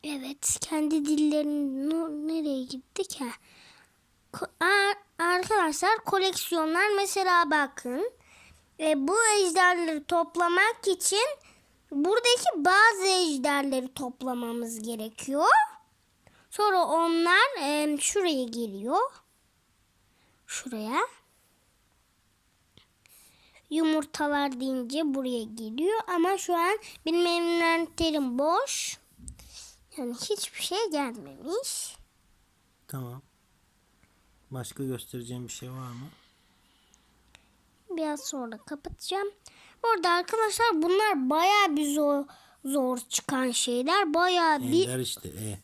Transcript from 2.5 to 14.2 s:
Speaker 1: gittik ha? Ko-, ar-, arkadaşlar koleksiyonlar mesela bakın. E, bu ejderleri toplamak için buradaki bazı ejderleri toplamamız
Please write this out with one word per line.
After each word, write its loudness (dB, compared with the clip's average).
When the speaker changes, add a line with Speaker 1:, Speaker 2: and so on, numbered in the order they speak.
Speaker 1:
gittik -10
ha? -6
Ko-, -10
ar-, 0
arkadaşlar 2
koleksiyonlar 0
mesela 2
bakın. -2
E, 2
bu 2
ejderleri 2
toplamak 2
için 2
buradaki 2
bazı 6
ejderleri 0
toplamamız -6